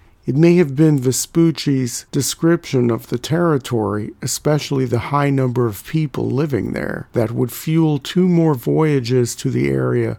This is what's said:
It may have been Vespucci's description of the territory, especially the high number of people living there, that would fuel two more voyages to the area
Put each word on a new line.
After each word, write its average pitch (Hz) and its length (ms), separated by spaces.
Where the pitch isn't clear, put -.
It 131 120
may 170 200
have 143 200
been 151 220
Vespucci's 131 1120
description 143 800
of 113 160
the 123 100
territory, 120 920
especially 143 640
the 117 240
high 143 220
number 127 360
of 104 200
people 143 420
living 127 460
there, - 400
that 110 160
would 123 200
fuel 156 480
two 180 300
more 165 260
voyages 131 800
to - 120
the 131 220
area 123 480